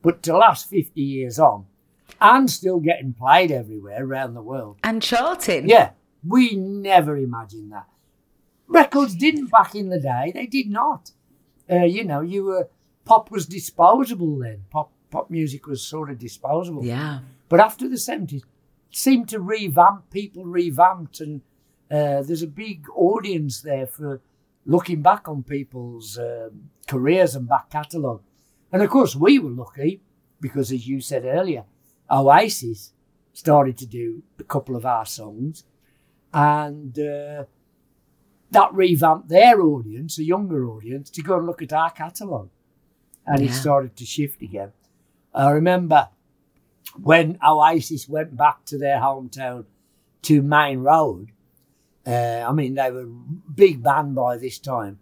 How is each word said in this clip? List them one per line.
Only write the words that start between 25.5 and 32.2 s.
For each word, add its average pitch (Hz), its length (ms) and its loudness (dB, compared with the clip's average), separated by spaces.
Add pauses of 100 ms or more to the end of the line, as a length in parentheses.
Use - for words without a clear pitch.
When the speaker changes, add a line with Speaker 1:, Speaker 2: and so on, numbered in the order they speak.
Speaker 1:
um, 117 520 -14 (160)
careers 139 480 0
and 127 120 -8
back 131 220 -2
catalogue. 151 540 -8 (500)
And 185 80 0
of 208 80 2
course, 226 260 2
we 202 240 4
were 156 120 -4
lucky 135 500 -6 (400)
because, 131 320 -6
as 123 160 -8
you 135 140 -8
said 127 240 -6
earlier, 151 380 -4 (460)
Oasis 139 840 2 (420)